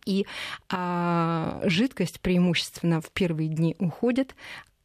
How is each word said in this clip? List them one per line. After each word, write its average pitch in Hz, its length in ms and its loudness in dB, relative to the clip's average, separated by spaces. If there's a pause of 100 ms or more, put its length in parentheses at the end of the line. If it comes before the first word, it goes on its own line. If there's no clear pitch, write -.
И, 196 220 0 (420)
а, 175 960 0
жидкость 190 580 0
преимущественно 175 800 2
в - 80 -14
первые 160 400 0
дни 160 300 0
уходит, 240 560 0 (500)